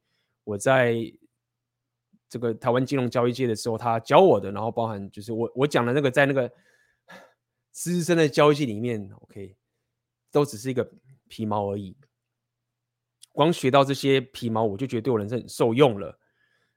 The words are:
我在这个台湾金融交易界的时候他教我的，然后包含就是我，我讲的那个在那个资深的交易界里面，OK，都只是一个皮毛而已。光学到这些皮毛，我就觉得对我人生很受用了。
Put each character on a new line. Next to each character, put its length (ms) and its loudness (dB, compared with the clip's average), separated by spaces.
我 160 -8
在 380 2
这 120 -12
个 120 -2
台 180 -2
湾 140 2
金 140 -2
融 100 0
交 200 0
易 40 0
界 140 -2
的 80 0
时 160 -6
候 80 -4
他 220 -2
教 180 4
我 220 8
的， 100 -6
然 100 -6
后 80 -4
包 200 -4
含 240 -10
就 100 -16
是 100 -12
我， 220 -4
我 100 0
讲 220 0
的 60 0
那 80 2
个 100 2
在 160 4
那 60 -2
个 200 -2
资 320 -4
深 140 2
的 120 4
交 240 6
易 40 2
界 100 -2
里 140 -6
面， 280 -6
OK， 360 -20
都 120 2
只 140 -6
是 100 -8
一 60 -4
个 160 -2
皮 180 -8
毛 240 -2
而 60 -4
已。 200 -12
光 220 2
学 180 -2
到 140 6
这 100 0
些 260 2
皮 300 -8
毛， 140 0
我 120 -2
就 120 -6
觉 80 -6
得 60 -4
对 100 -2
我 40 2
人 120 -4
生 100 -6
很 100 -10
受 240 0
用 280 2
了。 180 -14